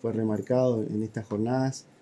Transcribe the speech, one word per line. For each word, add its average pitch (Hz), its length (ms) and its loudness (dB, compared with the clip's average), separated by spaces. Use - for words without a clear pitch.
fue 113 120 -2
remarcado 110 720 2
en 107 200 -2
estas 107 240 -6
jornadas, 127 580 -2